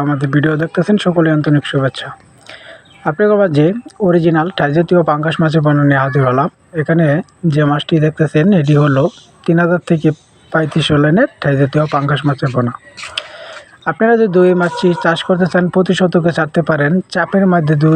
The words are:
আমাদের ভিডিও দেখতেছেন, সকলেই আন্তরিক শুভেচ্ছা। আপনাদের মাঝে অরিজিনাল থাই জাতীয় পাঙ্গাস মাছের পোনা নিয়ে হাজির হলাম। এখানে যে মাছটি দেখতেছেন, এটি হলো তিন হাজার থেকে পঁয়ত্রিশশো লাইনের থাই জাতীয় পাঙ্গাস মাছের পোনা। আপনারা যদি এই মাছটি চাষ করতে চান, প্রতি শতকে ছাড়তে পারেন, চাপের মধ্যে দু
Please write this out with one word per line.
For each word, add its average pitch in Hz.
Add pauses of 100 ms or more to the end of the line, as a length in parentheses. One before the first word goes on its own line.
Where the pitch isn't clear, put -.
আমাদের 143
ভিডিও 156
দেখতেছেন, 170
সকলেই 165
আন্তরিক 147
শুভেচ্ছা। 135 (1000)
আপনাদের 208
মাঝে 151 (340)
অরিজিনাল 170
থাই 143
জাতীয় 170
পাঙ্গাস 151
মাছের 160
পোনা 147
নিয়ে 139
হাজির 135
হলাম। 131 (320)
এখানে 165 (380)
যে 151
মাছটি 147
দেখতেছেন, 156 (140)
এটি 147
হলো 139 (400)
তিন 165
হাজার 170
থেকে 160 (440)
পঁয়ত্রিশশো 156
লাইনের 185 (120)
থাই 143
জাতীয় 151
পাঙ্গাস 143
মাছের 139
পোনা। 120 (1160)
আপনারা 233
যদি 180 (120)
এই 180
মাছটি 175 (140)
চাষ 165
করতে 185
চান, 180
প্রতি 185
শতকে 170
ছাড়তে 160
পারেন, 147 (220)
চাপের 190
মধ্যে 165
দু 156